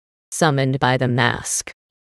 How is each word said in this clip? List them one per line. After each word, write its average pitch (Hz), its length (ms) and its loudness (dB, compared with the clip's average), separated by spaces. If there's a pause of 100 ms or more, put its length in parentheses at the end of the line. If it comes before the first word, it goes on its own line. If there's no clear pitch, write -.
(360)
summoned 135 420 2
by 127 180 2
the 131 120 0
mask. - 640 -2 (400)